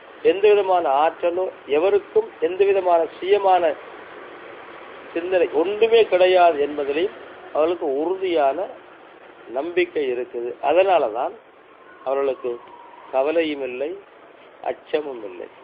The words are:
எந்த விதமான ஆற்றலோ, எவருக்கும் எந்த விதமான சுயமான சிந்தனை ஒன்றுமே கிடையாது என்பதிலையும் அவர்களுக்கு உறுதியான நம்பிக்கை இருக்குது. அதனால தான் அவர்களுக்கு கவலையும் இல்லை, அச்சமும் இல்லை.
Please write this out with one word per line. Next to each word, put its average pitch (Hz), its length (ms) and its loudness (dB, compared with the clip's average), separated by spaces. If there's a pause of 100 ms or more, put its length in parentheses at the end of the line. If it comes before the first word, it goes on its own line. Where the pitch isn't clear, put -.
(220)
எந்த 180 260 2
விதமான 190 360 4 (140)
ஆற்றலோ, 170 500 0 (180)
எவருக்கும் 196 640 0 (100)
எந்த 185 240 0
விதமான 185 360 4 (120)
சுயமான 185 640 2 (1300)
சிந்தனை 170 460 0
ஒன்றுமே 208 500 2
கிடையாது 180 560 4
என்பதிலையும் 147 580 -2 (340)
அவர்களுக்கு 165 420 -2
உறுதியான 165 640 0 (880)
நம்பிக்கை 170 580 -4
இருக்குது. 123 440 -6 (100)
அதனால 165 480 2
தான் 127 260 -6 (720)
அவர்களுக்கு 135 460 -4 (600)
கவலையும் 147 560 -2
இல்லை, 127 220 -8 (720)
அச்சமும் 131 640 -6
இல்லை. 92 240 -14 (160)